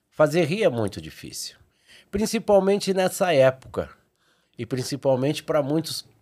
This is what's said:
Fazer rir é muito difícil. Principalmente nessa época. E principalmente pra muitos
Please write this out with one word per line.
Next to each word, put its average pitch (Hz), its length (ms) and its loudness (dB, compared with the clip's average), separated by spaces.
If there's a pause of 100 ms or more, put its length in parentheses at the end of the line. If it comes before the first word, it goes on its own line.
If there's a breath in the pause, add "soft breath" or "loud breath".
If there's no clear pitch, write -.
(100)
Fazer 156 340 2
rir 196 200 -2
é 170 40 4
muito 110 320 -2
difícil. - 560 -14 (540 soft breath)
Principalmente 202 800 2
nessa 185 400 0
época. 131 560 2 (720)
E 117 80 -10
principalmente 135 760 -2
pra 151 200 0
muitos 156 420 -4 (180)